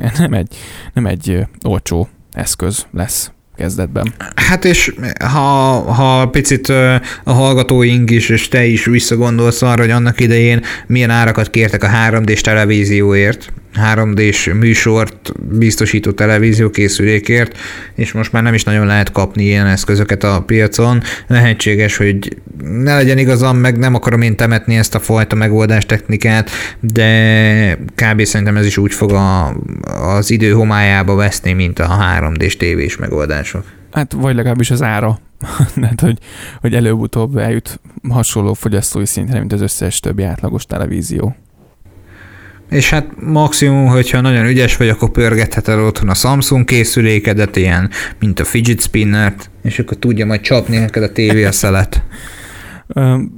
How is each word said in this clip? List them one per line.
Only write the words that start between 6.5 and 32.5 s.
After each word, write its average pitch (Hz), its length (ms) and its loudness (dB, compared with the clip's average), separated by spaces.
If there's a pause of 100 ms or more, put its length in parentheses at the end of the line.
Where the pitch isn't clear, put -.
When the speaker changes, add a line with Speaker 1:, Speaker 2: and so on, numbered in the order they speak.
Speaker 2:
ö, 131 260 4 (300)
a - 80 0
hallgatóink 123 800 2
is, 117 180 2
és 113 200 0
te 127 160 2
is 113 200 2
visszagondolsz 117 800 0
arra, 120 180 4
hogy 117 100 2
annak 120 300 2
idején 117 420 4 (240)
milyen 120 240 0
árakat 113 400 0
kértek 110 320 0
a 107 40 2
három 113 380 2
D-s 104 160 0
televízióért, 104 1120 2 (200)
három 110 420 0
D-s 104 380 0
műsort 110 800 0 (260)
biztosító 107 520 0
televíziókészülékért, 107 1500 2 (360)
és - 180 -4
most 110 200 -4
már 113 100 0
nem 117 120 2
is 110 100 0
nagyon 104 220 2
lehet 101 260 0
kapni 98 320 -2
ilyen 101 220 2
eszközöket 101 580 0
a 98 180 0
piacon. 117 600 2 (240)
Lehetséges, 107 680 2
hogy 98 400 -2 (260)
ne 120 320 0
legyen 135 240 4
igazam, 127 380 2
meg 123 220 2
nem 127 160 2
akarom 117 280 2
én 113 140 2
temetni 113 400 0
ezt 110 180 2
a 110 60 -2
fajta 110 360 0
megoldástechnikát, 110 1120 0 (300)
de 110 960 2 (160)
kb. 110 280 0
szerintem 104 340 0
ez 104 100 2
is 101 100 -2
úgy 101 180 0
fog 101 180 0
a, 95 440 0 (600)
az 101 140 0
idő 110 220 2
homályába 101 600 2
veszni, 98 380 0
mint 90 260 -2
a 85 100 0
három 87 460 0
D-s 82 220 -2